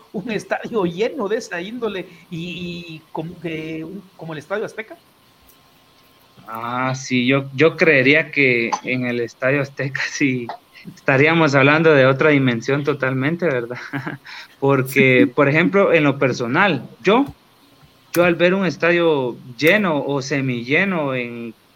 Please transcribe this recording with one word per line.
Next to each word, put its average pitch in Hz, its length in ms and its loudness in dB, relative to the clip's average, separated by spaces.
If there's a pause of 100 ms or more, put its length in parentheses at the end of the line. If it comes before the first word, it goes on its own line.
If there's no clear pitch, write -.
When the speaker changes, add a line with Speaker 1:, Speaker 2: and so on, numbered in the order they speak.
(120)
Speaker 1:
un 226 180 -8
estadio 196 560 -4
lleno 202 420 -4
de 220 100 -2
esa 180 220 -8
índole 208 480 -8 (220)
y, 170 680 -10
y 151 40 -20 (120)
como 170 280 -8
que 160 440 -8
un, 185 320 -14
como 165 160 -12
el 151 60 -8
Estadio 196 260 -6
Azteca? 220 320 -12 (1500)
Speaker 2:
Ah, 123 480 -4
sí, 127 320 -2
yo, 139 280 2
yo 156 220 2
creería 151 540 4
que 123 520 0
en 127 240 -4
el 120 140 -4
Estadio 131 420 -2
Azteca 131 420 -6
<laughs> - 60 -8
sí 127 440 -2 (400)
estaríamos 151 600 2
hablando 151 400 6
de 131 120 6
otra 139 240 4
dimensión 135 540 0
totalmente, 143 640 -2
¿verdad? 123 300 -4 (160)
<laughs> 139 280 -10 (380)
Porque, 135 680 4
Speaker 3:
Sí. 135 80 -8
Speaker 2:
por 139 140 4
ejemplo, 165 440 2
en 156 120 4
lo 139 140 2
personal, 135 800 0
yo, 240 260 2 (880)
yo 175 120 2
al 175 120 2
ver 180 180 4
un 196 120 0
estadio 160 760 0 (140)
lleno 160 480 2
o 139 180 -2
semilleno 139 920 -2
en 120 420 -8 (200)